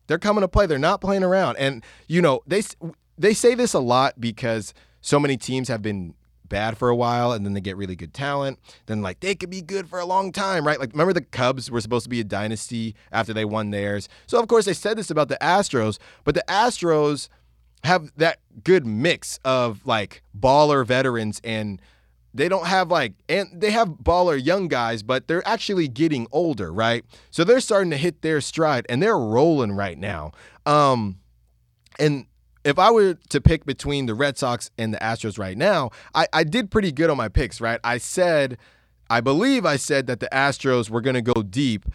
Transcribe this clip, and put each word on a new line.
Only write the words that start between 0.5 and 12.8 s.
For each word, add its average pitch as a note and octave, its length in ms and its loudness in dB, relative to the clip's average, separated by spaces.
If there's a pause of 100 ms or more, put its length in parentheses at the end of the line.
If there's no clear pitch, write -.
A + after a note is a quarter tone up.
They're D#3 100 0
not E3+ 240 2
playing G3 220 0
around. F3+ 340 2
And, C3+ 280 -2 (240)
you E3+ 120 2
know, C#3+ 280 4
they F3+ 100 0
s-, - 160 -6 (420)
they G3 160 4
say A#3+ 220 4
this A#3+ 200 0
a F3+ 40 2
lot B2+ 420 2
because A2+ 540 -4 (260)
so C#3+ 200 2
many C#3 160 0
teams B2+ 320 -4
have A2+ 140 -6
been G2 320 -6 (340)
bad G#2+ 280 -4
for B2 140 2
a A#2+ 60 4
while, A#2+ 360 0
and G#2 140 -4
then G2+ 80 -4
they G2 80 -6
get F#2+ 160 -8
really F#2 180 -8
good E2 160 -14
talent. C#3 460 -6 (260)
Then, A2 160 -6
like, F#2 200 -6
they G3 140 -4
could F3+ 140 -10
be F#3 140 -12
good F#3 260 -8
for F3+ 100 -10
a F3 60 -6
long F#3 280 -2
time, F#3+ 340 -2
right? D3+ 120 0
Like, B2+ 140 -6
remember E3 220 2
the D#3+ 80 -2
Cubs B2+ 480 -2
were A#2+ 100 -2
supposed A2+ 240 -2
to B2 60 -12
be B2 100 -2
a A2 40 -2
dynasty G#2+ 680 -6 (160)